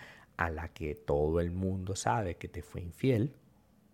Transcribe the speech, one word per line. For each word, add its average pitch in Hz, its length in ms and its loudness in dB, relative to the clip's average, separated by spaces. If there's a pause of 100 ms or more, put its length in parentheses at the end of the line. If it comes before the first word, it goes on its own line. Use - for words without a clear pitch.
(380)
a 85 140 0
la 80 220 -6
que 76 200 -4
todo 76 460 2
el 87 100 2
mundo 92 460 -2
sabe 110 420 0
que - 120 -10
te 90 120 -10
fue - 200 -10
infiel, 117 540 2 (580)